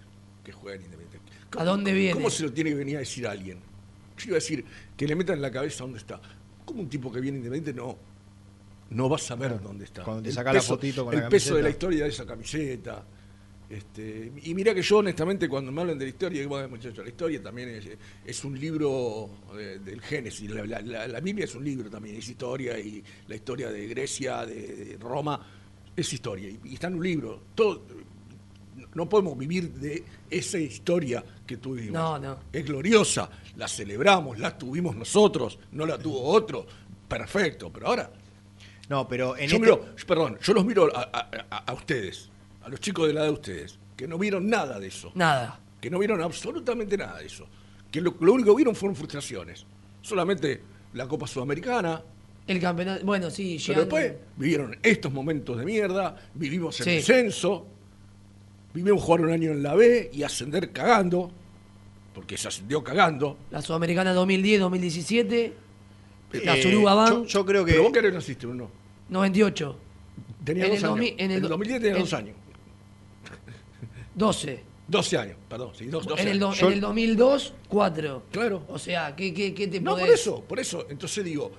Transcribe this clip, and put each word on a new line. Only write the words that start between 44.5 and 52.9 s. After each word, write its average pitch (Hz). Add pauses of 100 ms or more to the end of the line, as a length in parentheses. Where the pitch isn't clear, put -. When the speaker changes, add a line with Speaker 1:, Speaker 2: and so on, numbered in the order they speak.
Speaker 1:
de 98
eso. -
Speaker 2:
Nada. 147 (220)
Speaker 1:
Que -
no 175
vieron 208
absolutamente 220
nada 95
de 78
eso. - (440)
Que 151
lo, 175
lo 170
único 233
que 208
vieron 254
fueron 196
frustraciones. 123 (380)
Solamente 180 (320)
la 123
Copa 117
Sudamericana. 165 (440)
Speaker 2:
El 185
campeonato, 180